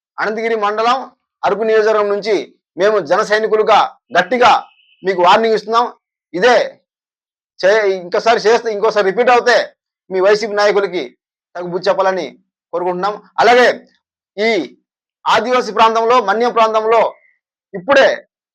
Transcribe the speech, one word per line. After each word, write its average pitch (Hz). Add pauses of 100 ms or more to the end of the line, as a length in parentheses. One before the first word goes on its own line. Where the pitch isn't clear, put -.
(200)
అనంతగిరి 220
మండలం 220 (340)
అరకు 190
నియోజకవర్గం 214
నుంచి 202 (420)
మేము 208
జన 175
సైనికులుగా 208 (220)
గట్టిగా 226 (540)
మీకు 180
వార్నింగ్ 214
ఇస్తున్నాం. 208 (400)
ఇదే 220 (1080)
చే-, 214 (160)
ఇంకోసారి 220
చేస్తే, 226
ఇంకోసారి 202
రిపీట్ 233
అవుతే 240 (540)
మీ 185
వైసీపీ 208
నాయకులకి 196 (380)
తగు 180
బుద్ధి 180
చెప్పాలని 185 (340)
కోరుకుంటున్నాం. 180 (160)
అలాగే 233 (680)
ఈ 196 (500)
ఆదివాసీ 220
ప్రాంతంలో, 226
మన్యం 220
ప్రాంతంలో 220 (600)
ఇప్పుడే 196 (280)